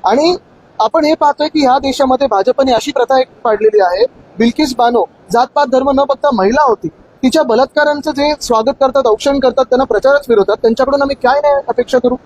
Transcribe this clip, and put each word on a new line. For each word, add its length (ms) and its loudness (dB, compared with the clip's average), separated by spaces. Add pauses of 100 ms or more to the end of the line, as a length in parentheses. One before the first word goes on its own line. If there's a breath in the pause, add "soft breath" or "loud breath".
आणि 300 2 (440)
आपण 260 0
हे 80 2
पाहतोय 340 0
की 140 -2
ह्या 180 2
देशामध्ये 480 0
भाजपने 460 0
अशी 180 -2
प्रथा 280 0
एक 80 -2 (160)
पाडलेली 380 0
आहे, 240 0 (340)
बिल्किस 360 -2
बानो 280 0 (280)
जातपात 360 0
धर्म 240 0
न 120 2
बघता 300 -2
महिला 280 0
होती, 260 0 (360)
तिच्या 200 2
बलात्कारांचं 680 0
जे 300 -2
स्वागत 380 -2
करतात, 280 0
औक्षण 320 0
करतात, 260 0
त्यांना 180 0
प्रचारच 440 0
फिरवतात, 340 2
त्यांच्याकडून 400 0
आम्ही 140 -2
काय 260 0
नाही 260 0
अपेक्षा 320 -2
करू? 160 0 (100)